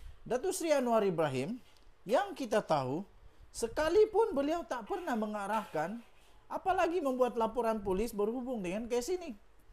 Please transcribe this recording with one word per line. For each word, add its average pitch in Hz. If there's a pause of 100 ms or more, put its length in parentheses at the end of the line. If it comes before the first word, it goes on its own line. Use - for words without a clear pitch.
(240)
Datuk 254
Seri 330
Anwar 240
Ibrahim, 160 (480)
yang 359
kita 220
tahu, 143 (480)
sekalipun 370
beliau 302
tak 240
pernah 349
mengarahkan, 208 (480)
apalagi 349
membuat 254
laporan 226
polis 202
berhubung 233
dengan 214
kes 240
ini. 339 (360)